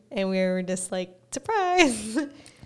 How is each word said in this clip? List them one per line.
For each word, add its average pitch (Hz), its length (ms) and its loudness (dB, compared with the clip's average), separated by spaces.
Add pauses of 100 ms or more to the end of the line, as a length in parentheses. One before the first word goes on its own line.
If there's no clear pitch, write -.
(120)
and 196 180 -2
we 190 80 0
were 185 240 2
just 180 300 -6
like, 185 260 -8 (140)
"Surprise!" 349 920 2
<laughs> 285 40 -8 (380)